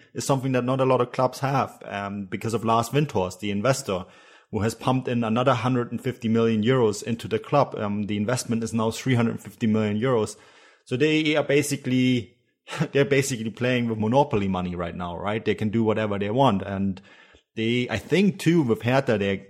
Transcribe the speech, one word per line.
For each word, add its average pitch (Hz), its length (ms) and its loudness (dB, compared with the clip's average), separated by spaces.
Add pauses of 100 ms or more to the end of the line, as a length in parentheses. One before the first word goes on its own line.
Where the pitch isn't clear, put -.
(140)
is 117 100 -8
something 135 280 0
that 127 120 0
not 131 160 0
a 131 40 2
lot 131 160 4
of 120 120 -2
clubs 127 280 0
have, 135 440 -2
um, 101 420 -6
because 107 280 -4
of 107 100 -2
Lars 113 260 2
Windhorst, 120 500 -2
the 104 100 -4
investor, 101 560 -2 (460)
who 110 80 -2
has 110 140 0
pumped 131 340 -2
in 120 160 0
another 123 280 2
hundred 123 380 0
and 113 100 -6
fifty 117 280 -4
million 113 340 4
euros 113 400 2
into 117 240 -6
the 107 140 -2
club. 139 360 0
Um, 104 280 -2
the 104 120 -4
investment 113 460 -2
is 110 100 -6
now 113 200 0
three 131 240 0
hundred 117 240 0
fifty - 260 -6
million 107 340 0
euros. 117 360 0 (480)
So 127 120 -4
they 156 380 2
are 147 80 2
basically, 127 920 0 (260)
<laughs> - 300 -4
they're 139 120 4
basically 135 460 0
playing 123 380 0
with 113 100 -2
monopoly 110 500 2
money 90 280 -2
right 85 180 -6
now, 87 220 -8
right? 104 280 -4
They 107 100 2
can 107 160 -4
do 113 120 2
whatever 107 360 0
they 101 120 -2
want. 117 320 4
And 98 380 -4 (560)
they, 117 340 0
I 110 80 -2
think 175 400 2
too, 170 240 4
with 113 200 0
Hertha, 123 340 2
they, 98 340 -2